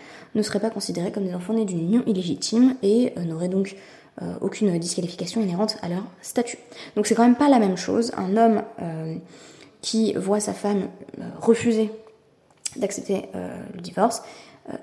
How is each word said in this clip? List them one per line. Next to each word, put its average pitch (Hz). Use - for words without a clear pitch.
ne 214
seraient 208
pas 190
considérés 185
comme 202
des 180
enfants 180
nés 226
d'une 180
union 202
illégitime 214
et, 226
euh, 170
n'auraient 165
donc, 190
euh, 175
aucune 196
disqualification 175
inhérente 196
à 185
leur 180
statut. -
Donc 208
c'est 220
quand 226
même 240
pas 294
la 262
même 190
chose. 226
Un 190
homme, 226
euh, 160
qui 220
voit 190
sa 208
femme, 202
euh, -
refuser 220
d'accepter, -
euh, -
le 175
divorce, -
euh, -